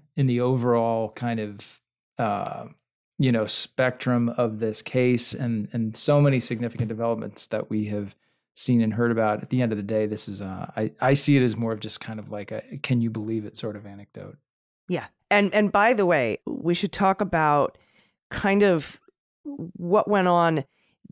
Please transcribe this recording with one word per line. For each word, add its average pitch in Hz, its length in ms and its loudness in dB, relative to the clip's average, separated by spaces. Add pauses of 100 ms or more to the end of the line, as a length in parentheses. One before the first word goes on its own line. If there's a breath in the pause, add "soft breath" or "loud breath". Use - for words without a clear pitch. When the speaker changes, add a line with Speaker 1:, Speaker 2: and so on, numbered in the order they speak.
(160)
Speaker 1:
in 135 120 2
the 120 140 2
overall 117 720 2
kind 117 260 -4
of, 104 420 -10 (380)
uh, 104 480 -4 (500)
you 131 140 2
know, 110 160 2
spectrum 123 880 0
of 110 220 0
this 110 240 -2
case 123 500 2
and, 113 400 -2
and 110 240 -4
so 147 240 4
many 135 180 4
significant 117 480 -4
developments 110 600 -4
that 107 200 -4
we 107 180 -2
have 104 300 -6 (380)
seen 123 260 2
and 110 140 2
heard 117 160 2
about. 110 320 0
At - 80 -12
the 127 140 0
end 113 80 0
of 104 80 -2
the 101 40 -6
day, 107 220 0
this 104 240 -4
is, 98 100 -8
uh, 95 380 -10
I, 110 140 -2 (100)
I 135 140 4
see 143 200 4
it 135 60 6
as 117 160 2
more 113 140 -2
of 107 80 -4
just - 200 -6
kind 110 200 -12
of 104 100 -16
like 104 220 -10
a, 107 100 -8 (220)
"Can 123 180 0
you 117 80 0
believe 110 340 -6
it?" 110 140 -14
sort 107 180 -8
of 104 120 -16
anecdote. 101 500 -18 (500)
Speaker 2:
Yeah. 170 200 -4 (240)
And, 202 200 4
and 208 200 2
by 214 240 4
the 208 100 2
way, 135 400 2
we 170 300 -2
should - 160 -4
talk 190 300 0
about 156 580 2 (500 soft breath)
kind 202 320 2
of 175 380 2 (440)
what 190 640 -2
went 190 200 2
on 170 360 2 (480)